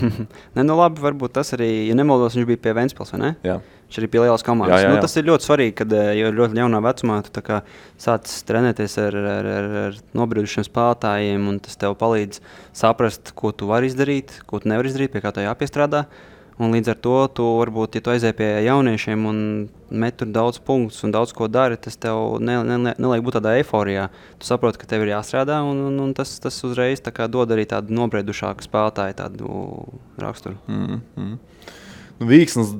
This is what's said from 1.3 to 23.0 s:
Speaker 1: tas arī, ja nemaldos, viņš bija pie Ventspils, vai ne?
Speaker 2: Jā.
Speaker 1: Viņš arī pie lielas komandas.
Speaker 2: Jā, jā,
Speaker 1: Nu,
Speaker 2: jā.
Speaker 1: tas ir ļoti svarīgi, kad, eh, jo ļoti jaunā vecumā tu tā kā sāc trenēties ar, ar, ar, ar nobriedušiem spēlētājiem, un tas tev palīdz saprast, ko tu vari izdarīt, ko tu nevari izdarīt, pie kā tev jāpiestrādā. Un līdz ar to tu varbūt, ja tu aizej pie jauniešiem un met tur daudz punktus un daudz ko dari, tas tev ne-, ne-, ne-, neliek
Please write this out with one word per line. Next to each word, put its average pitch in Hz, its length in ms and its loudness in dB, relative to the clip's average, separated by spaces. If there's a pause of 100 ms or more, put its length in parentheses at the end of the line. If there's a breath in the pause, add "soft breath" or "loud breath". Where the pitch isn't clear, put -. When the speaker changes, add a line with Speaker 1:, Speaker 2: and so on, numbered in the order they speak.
Speaker 1:
tas - 180 -2
arī, 113 380 0
ja 113 40 2
nemaldos, 123 440 4
viņš 120 100 0
bija 120 160 2
pie 113 100 2
Ventspils, 117 380 -4
vai - 80 -6
ne? 156 240 -2
Speaker 2:
Jā. 92 140 0 (320 soft breath)
Speaker 1:
Viņš - 100 -10
arī 110 80 -2
pie 117 140 4
lielas 117 260 4
komandas. 95 320 6
Speaker 2:
Jā, 98 80 6
jā, 95 60 6
Speaker 1:
Nu, - 20 6
Speaker 2:
jā. 104 60 4
Speaker 1:
tas - 160 0
ir 156 100 2
ļoti 160 160 4
svarīgi, 131 320 2
kad, 110 160 -2
eh, 104 300 4
jo 110 100 2
ļoti 110 240 2
jaunā 117 320 2
vecumā 113 380 0
tu - 100 -14
tā 104 80 -8
kā 107 160 -2 (400 loud breath)
sāc - 320 -2 (160)
trenēties 110 500 0
ar, 101 220 0
ar, 101 260 -2
ar, 101 240 -2 (140)
ar 101 160 -6 (160)
nobriedušiem 113 560 0
spēlētājiem, 104 800 0
un 101 80 -2
tas - 160 -18
tev 101 240 -2
palīdz 110 400 0 (320 loud breath)
saprast, - 640 0
ko 107 160 -2
tu 101 160 -8
vari 120 240 2
izdarīt, 135 560 -2
ko 104 160 -6
tu 107 80 -2
nevari 120 160 0
izdarīt, 135 240 -4
pie 107 80 -6
kā 101 160 -4
tev 101 160 -2
jāpiestrādā. 147 540 -2 (540 loud breath)
Un 113 160 2
līdz 117 160 0
ar 107 80 0
to 120 120 0 (220)
tu 120 100 -2 (120)
varbūt, 113 400 -2
ja 113 80 -4
tu 120 80 0
aizej 117 240 2
pie 110 120 0 (180)
jauniešiem 113 600 2
un 107 120 -2 (520)
met 117 280 -2
tur 117 100 -6
daudz 113 320 0
punktus 123 460 -2
un 107 80 0
daudz 113 180 0
ko 113 160 -2
dari, 120 320 2
tas - 160 -14
tev 110 460 -2
ne-, 120 160 0 (100)
ne-, 120 100 0
ne-, 120 220 0
neliek 123 240 0